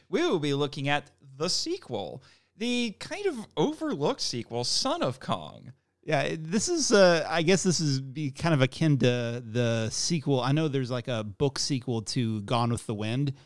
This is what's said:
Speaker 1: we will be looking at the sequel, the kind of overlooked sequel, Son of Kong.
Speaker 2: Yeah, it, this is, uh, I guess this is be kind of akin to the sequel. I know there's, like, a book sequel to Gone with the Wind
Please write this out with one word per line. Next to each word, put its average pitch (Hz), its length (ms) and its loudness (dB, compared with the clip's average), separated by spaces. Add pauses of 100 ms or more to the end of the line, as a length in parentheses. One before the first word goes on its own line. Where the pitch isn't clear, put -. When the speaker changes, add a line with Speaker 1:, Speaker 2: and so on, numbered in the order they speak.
Speaker 1:
we 220 140 0
will 277 180 2
be 143 140 0
looking 139 340 -2
at 143 240 -2 (240)
the 156 140 -2
sequel, 117 720 -6 (320)
the 240 460 -2
kind 403 240 -8
of 339 100 0 (220)
overlooked 240 640 0
sequel, 120 420 -4
Son 302 400 0
of 135 160 -4
Kong. 73 540 -8 (320)
Speaker 2:
Yeah, 147 160 0
it, 156 280 -4
this 214 200 0
is, 339 240 0
uh, 175 360 6
I 165 120 0
guess 175 200 4
this 170 200 2
is 139 180 0
be 135 320 -6
kind 165 220 0
of 135 80 6
akin 143 380 4
to 123 460 2
the 117 440 0
sequel. 139 500 0
I 127 140 2
know 156 160 2
there's, 127 220 -2
like, 127 180 -6
a 113 160 -2
book 131 340 -2
sequel 120 440 -2
to 110 400 -2
Gone 120 280 0
with 113 140 -4
the 110 100 -4
Wind 123 380 -2 (120)